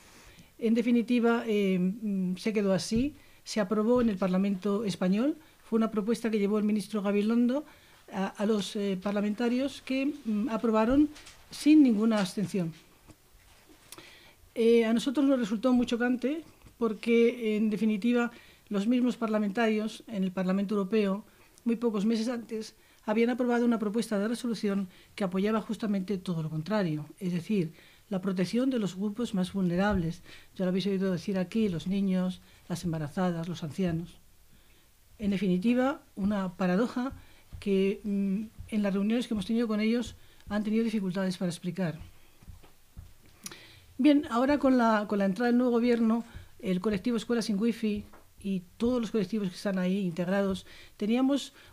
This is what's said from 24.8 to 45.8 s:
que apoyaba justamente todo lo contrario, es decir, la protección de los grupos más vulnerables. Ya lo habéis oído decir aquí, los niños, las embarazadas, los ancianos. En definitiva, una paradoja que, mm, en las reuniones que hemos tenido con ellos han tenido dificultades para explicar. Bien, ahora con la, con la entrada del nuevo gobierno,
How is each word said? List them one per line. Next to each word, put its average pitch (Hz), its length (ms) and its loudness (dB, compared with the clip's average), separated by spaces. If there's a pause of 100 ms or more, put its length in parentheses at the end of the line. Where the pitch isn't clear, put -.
que - 80 -4
apoyaba 196 380 0
justamente 202 560 -4
todo 175 240 -4
lo 156 80 -6
contrario, 156 560 -2 (140)
es 180 140 -4
decir, 175 400 -2 (360)
la 185 120 -4
protección 202 480 0
de 254 100 0
los 185 160 -2
grupos 208 380 -4
más 180 200 -2
vulnerables. 185 680 0 (340)
Ya 190 100 -2
lo 185 40 2
habéis 185 180 0
oído 190 240 0
decir 190 260 -4
aquí, 196 320 0
los 165 180 -6
niños, 185 540 0 (260)
las 165 160 -6
embarazadas, 165 640 -2
los 165 160 -8
ancianos. 170 540 -4 (1000)
En 202 140 0
definitiva, 214 720 2 (140)
una 196 400 -2
paradoja 220 580 0 (460)
que, 196 440 0
mm, 196 400 -2 (260)
en 214 140 0
las 196 100 0
reuniones 220 340 0
que 240 60 -6
hemos 196 120 -4
tenido 233 220 0
con 214 120 -2
ellos 233 360 0 (340)
han 208 140 -2
tenido 220 200 0
dificultades 190 540 -2
para 180 120 -2
explicar. 175 500 -4 (2000)
Bien, 294 320 6
ahora 262 300 2
con 262 180 4
la, 220 300 4
con 208 120 0
la 196 60 2
entrada 196 220 0
del 240 100 4
nuevo 247 140 4
gobierno, 233 540 2 (340)